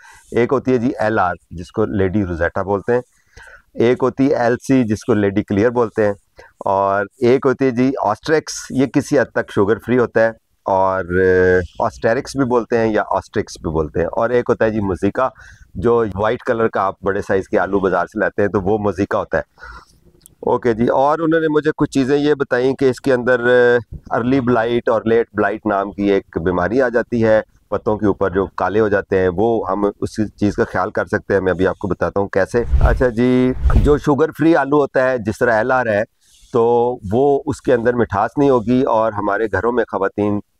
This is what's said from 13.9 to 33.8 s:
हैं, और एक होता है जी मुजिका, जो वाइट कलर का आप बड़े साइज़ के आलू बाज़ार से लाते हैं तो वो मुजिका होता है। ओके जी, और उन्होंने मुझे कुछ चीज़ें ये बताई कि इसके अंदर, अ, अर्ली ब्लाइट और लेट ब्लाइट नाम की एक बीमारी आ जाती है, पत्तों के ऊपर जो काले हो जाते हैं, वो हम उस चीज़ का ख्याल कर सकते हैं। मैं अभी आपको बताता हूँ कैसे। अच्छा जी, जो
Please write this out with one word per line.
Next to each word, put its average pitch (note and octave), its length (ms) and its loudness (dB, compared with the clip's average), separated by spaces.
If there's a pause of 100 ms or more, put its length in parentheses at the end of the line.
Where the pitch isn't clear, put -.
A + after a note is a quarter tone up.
हैं, E2 80 0
और A#2 260 -2
एक A#2+ 160 0
होता A#2 160 2
है A2+ 60 0
जी G#2+ 80 -2
मुजिका, G2+ 520 -2 (460)
जो A#2 380 2
वाइट G#2+ 260 -2
कलर A2+ 260 0
का A2 160 -2
आप F#2+ 200 -4
बड़े G2 180 -2
साइज़ F#2+ 300 -2
के G#2+ 60 0
आलू F#2+ 220 0
बाज़ार F2+ 280 0
से - 120 -8
लाते G2+ 220 -2
हैं G2+ 100 0
तो G2+ 100 0
वो G2+ 160 0
मुजिका G2+ 400 -2
होता E2+ 200 -4
है। D2+ 60 -2 (1040)
ओके A#2+ 260 0
जी, A2+ 140 0
और C#3+ 340 2
उन्होंने D#3+ 260 0
मुझे D3+ 240 0
कुछ D3 180 -2
चीज़ें C3+ 280 0
ये D3 180 2
बताई C3 380 0
कि C3 160 2
इसके B2+ 220 -2
अंदर, B2 300 0
अ, A#2+ 560 2 (140)
अर्ली B2+ 300 0
ब्लाइट A#2+ 480 0
और A2 180 0
लेट A2+ 280 2
ब्लाइट G#2 320 -2
नाम G2+ 240 -2
की G2 180 -2
एक G2 280 0
बीमारी F2+ 420 0
आ B2+ 100 2
जाती A#2 320 -2
है, A2 220 4 (280)
पत्तों G#2+ 260 -2
के G#2 100 -2
ऊपर F#2+ 260 0
जो F#2+ 240 0
काले F#2+ 220 -2
हो G#2+ 100 2
जाते G2 280 0
हैं, F#2 120 2
वो G2+ 400 -2
हम G2+ 220 0 (100)
उस - 200 -6
चीज़ G2+ 360 -2
का A#2 60 2
ख्याल G2 260 -4
कर G2+ 180 -6
सकते G#2 260 -4
हैं। G2 80 2
मैं F#2 100 0
अभी F2+ 140 0
आपको F#2 220 -4
बताता F2 320 -2
हूँ G2 140 -4
कैसे। G#2 320 0 (160)
अच्छा B2 280 2
जी, B2+ 440 0 (240)
जो C#3+ 200 4